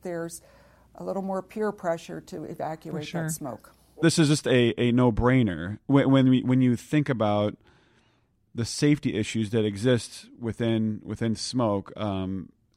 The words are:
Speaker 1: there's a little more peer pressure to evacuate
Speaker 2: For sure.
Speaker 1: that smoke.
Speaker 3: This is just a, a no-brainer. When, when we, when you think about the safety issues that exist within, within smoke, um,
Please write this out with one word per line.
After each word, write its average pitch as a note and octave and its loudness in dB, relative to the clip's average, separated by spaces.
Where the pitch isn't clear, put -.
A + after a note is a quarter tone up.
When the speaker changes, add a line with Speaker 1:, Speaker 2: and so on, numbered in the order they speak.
Speaker 1:
there's E3+ -8
a F3 -14
little F#3 -4
more F#3+ -4
peer G#3+ -4
pressure E3+ -6
to D#3 -12
evacuate D#3 -10
Speaker 2:
For - -12
sure. E3 -6
Speaker 1:
that D#3+ -4
smoke. - -12
Speaker 3:
This D#3+ 4
is D#3 4
just D3 0
a, A#2+ 4
a A#2+ 2
no-brainer. A2 2
When, C3+ 4
when C3 6
we, B2+ 4
when B2+ 2
you B2 4
think C#3+ -2
about G#2 0
the A#2 -2
safety D3 0
issues G#2+ -2
that A2 0
exist G#2+ -2
within, A2+ -2
within A2 -4
smoke, G#2 -2
um, F#2+ -6